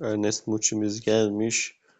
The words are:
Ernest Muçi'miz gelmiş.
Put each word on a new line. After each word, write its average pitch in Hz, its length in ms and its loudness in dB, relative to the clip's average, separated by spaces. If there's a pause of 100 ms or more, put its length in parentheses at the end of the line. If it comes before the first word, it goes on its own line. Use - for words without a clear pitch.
Ernest 107 460 0
Muçi'miz 107 540 -2
gelmiş. 110 800 0 (200)